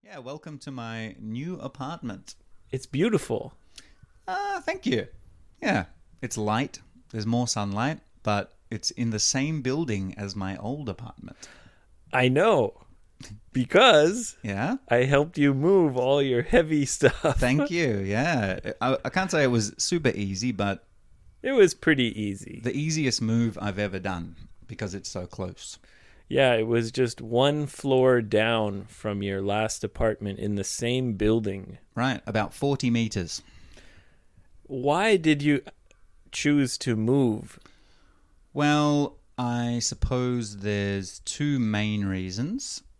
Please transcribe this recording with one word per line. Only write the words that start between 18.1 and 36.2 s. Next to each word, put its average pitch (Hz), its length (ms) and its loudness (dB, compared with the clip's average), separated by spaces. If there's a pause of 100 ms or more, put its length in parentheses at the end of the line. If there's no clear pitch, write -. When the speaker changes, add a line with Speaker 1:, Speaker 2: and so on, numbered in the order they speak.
Speaker 1:
I, 131 240 0
I - 40 -4
can't 185 220 -2
say 151 140 4
it 131 60 4
was 110 280 0
super 156 360 0
easy, 98 380 -4
but 98 340 -2 (560)
Speaker 2:
It 262 100 -2
was 208 220 8
pretty 131 460 2
easy. 101 420 -8
Speaker 1:
the 120 140 -2
easiest 147 460 0
move 113 380 0
I've 101 180 -4
ever 98 200 -2
done, 90 380 -8 (300)
because 101 280 -8
it's 98 160 -10
so 90 160 -8
close. - 520 -12 (500)
Speaker 2:
Yeah, 127 260 4
it 113 120 2
was 117 260 0
just 123 280 0
one 135 460 2
floor 131 560 4
down 107 640 0
from 101 360 -6
your 98 200 -2
last 107 420 -2
apartment 107 540 -2
in 104 160 -2
the 98 100 -2
same 123 500 -2
building. 104 640 0 (180)
Speaker 1:
Right, 123 320 -2
about 107 280 -2
forty 135 340 0
meters. 113 540 -2 (1200)
Speaker 2:
Why 151 560 2
did 156 240 2
you 147 180 4 (720)